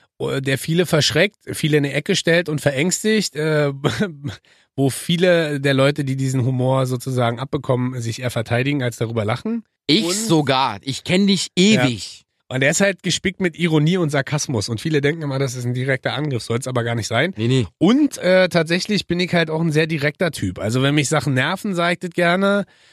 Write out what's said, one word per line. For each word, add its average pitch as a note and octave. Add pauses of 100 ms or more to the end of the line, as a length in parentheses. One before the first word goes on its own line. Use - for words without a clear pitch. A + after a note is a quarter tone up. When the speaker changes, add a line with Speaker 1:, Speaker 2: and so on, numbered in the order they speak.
(180)
Speaker 1:
äh, C3+
der C3+
viele E3
verschreckt, E3 (160)
viele D3+
in C#3+
die C#3
Ecke D3
stellt E3+
und D#3
verängstigt, F#3
äh, D3+ (500)
<laughs> -
wo C3+
viele E3
der C#3
Leute, C#3
die C3+
diesen C3
Humor C3
sozusagen B2
abbekommen, B2+
sich A#2
eher B2
verteidigen B2+
als A#2+
darüber A2+
lachen. A3 (220)
Speaker 2:
Ich E3
Speaker 1:
Und F3+
Speaker 2:
sogar. C#3
Ich -
kenn F#3+
dich G3
ewig. C3+
Speaker 1:
Ja. - (280)
Und C3
er C#3+
ist -
halt G3
gespickt F#3
mit F3
Ironie D#3+
und D#3+
Sarkasmus. C#3+
Und A2+
viele D#3
denken D3+
immer, C#3
das C3
ist B2
ein B2
direkter B2+
Angriff. C3+
Soll's A#2+
aber B2
gar A#2
nicht G#2+
sein. C#3+
Speaker 2:
Nee, G#2+
nee. B2+ (120)
Speaker 1:
Und, C4
äh, F#3
tatsächlich E3+
bin F3
ich F3+
halt E3
auch D#3+
ein E3
sehr D#3
direkter D#3
Typ. -
Also A2+
wenn C#3+
mich C#3+
Sachen D3+
nerven, F3
sag E3+
ich F3
das F3+
gerne. F#3+ (280)